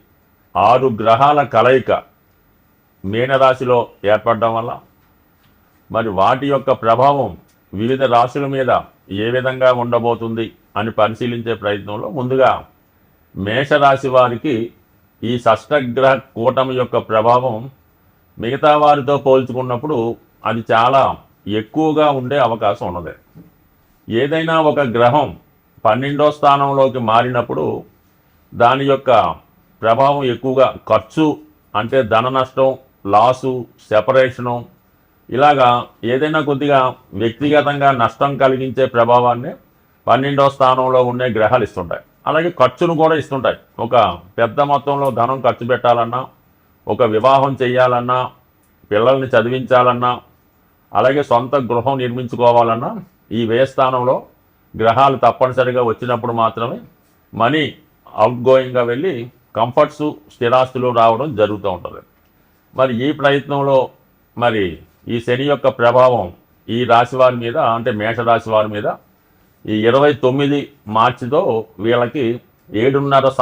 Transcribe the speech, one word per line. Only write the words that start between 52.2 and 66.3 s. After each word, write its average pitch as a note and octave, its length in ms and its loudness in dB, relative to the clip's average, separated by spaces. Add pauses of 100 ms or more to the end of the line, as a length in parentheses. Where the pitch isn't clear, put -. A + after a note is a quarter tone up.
ఈ - 20 -2 (100)
వ్యయ B2 220 2
స్థానంలో B2+ 420 0 (640)
గ్రహాలు B2 440 2
తప్పనిసరిగా B2 680 0
వచ్చినప్పుడు A#2+ 500 -6
మాత్రమే A2+ 380 -4 (640)
మనీ D3 220 0 (600)
అవుట్‌గోయింగ్‌గా B2+ 680 2
వెళ్ళి D3 220 -4 (460)
కంఫర్ట్స్, C#3+ 480 0 (280)
స్థిరాస్తులు B2+ 540 0 (120)
రావడం A#2 280 2 (120)
జరుగుతూ G2+ 360 0
ఉంటుంది. - 260 -14 (760)
మరి C3 160 0 (120)
ఈ D3+ 40 0 (100)
ప్రయత్నంలో C#3 580 0 (640)
మరి A2 200 0 (500)
ఈ A#2+ 120 -4
శని B2+ 260 -2
యొక్క C3+ 160 0 (120)
ప్రభావం B2 460 4 (500)